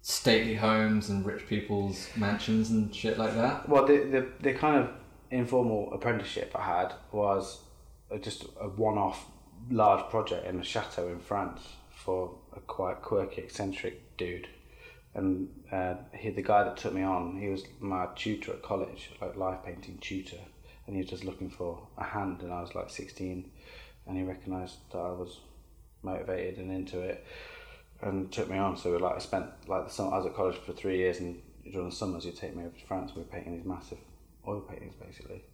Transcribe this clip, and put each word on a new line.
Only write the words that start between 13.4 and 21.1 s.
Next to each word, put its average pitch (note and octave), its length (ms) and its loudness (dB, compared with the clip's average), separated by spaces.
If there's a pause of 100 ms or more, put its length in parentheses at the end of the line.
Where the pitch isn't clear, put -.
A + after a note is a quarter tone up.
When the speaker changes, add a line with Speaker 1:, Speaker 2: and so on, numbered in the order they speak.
Speaker 2:
eccentric - 760 -6
dude. F2 320 -6 (680)
And, F#2+ 340 0 (220)
uh, F#2 240 0 (200)
he, A2 160 -4
the G2+ 120 -2
guy G#2 220 8
that - 140 -4
took F#2+ 160 -4
me F#2+ 80 0
on, F2+ 360 0
he G2+ 100 -4
was G2 160 -2 (160)
my F#2 260 -2 (100)
tutor - 360 -2
at - 100 -8
college, - 480 -4 (100)
like, F#2+ 160 -6
live F#2+ 260 -2
painting - 380 -12
tutor, - 380 -8 (480)
and G2+ 100 -6
he F#2+ 60 0
was F#2 80 -4